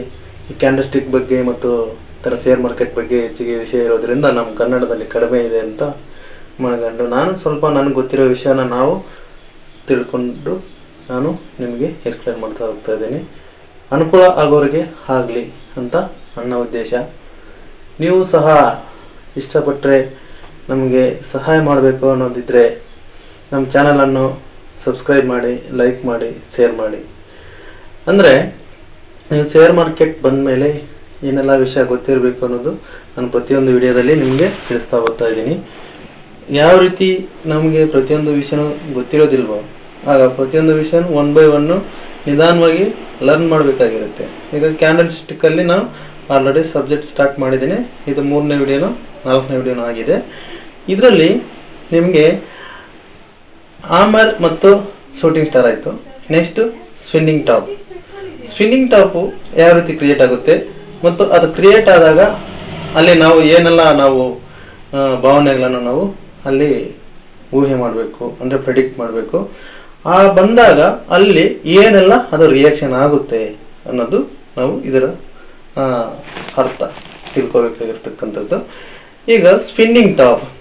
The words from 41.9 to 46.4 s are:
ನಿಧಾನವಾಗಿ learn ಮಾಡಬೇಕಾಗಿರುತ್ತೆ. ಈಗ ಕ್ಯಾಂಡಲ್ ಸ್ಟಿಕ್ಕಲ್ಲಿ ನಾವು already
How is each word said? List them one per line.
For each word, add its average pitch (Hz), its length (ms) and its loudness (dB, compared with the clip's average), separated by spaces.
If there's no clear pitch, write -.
ನಿಧಾನವಾಗಿ 170 680 2
learn 156 260 2
ಮಾಡಬೇಕಾಗಿರುತ್ತೆ. 127 1080 -2
ಈಗ 147 80 -2
ಕ್ಯಾಂಡಲ್ 160 460 0
ಸ್ಟಿಕ್ಕಲ್ಲಿ 160 520 -2
ನಾವು 180 180 0
already 139 380 0